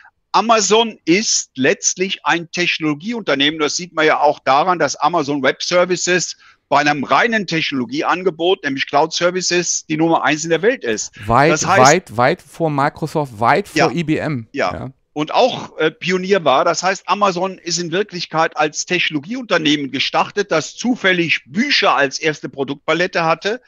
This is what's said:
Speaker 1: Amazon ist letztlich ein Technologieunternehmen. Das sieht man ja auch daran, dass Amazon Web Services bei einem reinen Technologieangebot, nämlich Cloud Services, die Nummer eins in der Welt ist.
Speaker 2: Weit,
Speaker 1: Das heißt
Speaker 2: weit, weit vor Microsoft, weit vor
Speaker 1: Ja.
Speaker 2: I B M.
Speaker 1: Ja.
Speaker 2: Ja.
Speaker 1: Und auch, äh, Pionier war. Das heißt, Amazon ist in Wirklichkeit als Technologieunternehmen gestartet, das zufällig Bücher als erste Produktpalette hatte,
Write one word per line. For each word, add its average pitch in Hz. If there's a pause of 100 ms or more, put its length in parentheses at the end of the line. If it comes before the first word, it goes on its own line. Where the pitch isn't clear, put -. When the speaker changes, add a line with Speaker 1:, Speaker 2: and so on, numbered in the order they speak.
(320)
Speaker 1:
Amazon 214
ist 196
letztlich 185
ein 160
Technologieunternehmen. 160
Das 147
sieht 175
man 156
ja 135
auch 147
daran, 160
dass 143
Amazon 147
Web 139
Services 180 (320)
bei 143
einem 147
reinen 208
Technologieangebot, 156
nämlich 135
Cloud 151
Services, 175
die 156
Nummer 160
eins 151
in 165
der 160
Welt 240
ist. 110 (160)
Speaker 2:
Weit, 131
Speaker 1:
Das 156
heißt 185
Speaker 2:
weit, 143
weit 131
vor -
Microsoft, 143
weit 139
vor -
Speaker 1:
Ja. -
Speaker 2:
I 160
B 147
M. 120
Speaker 1:
Ja. 101
Speaker 2:
Ja. 127 (200)
Speaker 1:
Und 151
auch, -
äh, 160
Pionier 185
war. 139
Das 170
heißt, 190
Amazon 190
ist 165
in 175
Wirklichkeit 165
als 151
Technologieunternehmen 160
gestartet, 170
das 160
zufällig 185
Bücher 190
als 135
erste 156
Produktpalette 160
hatte, 190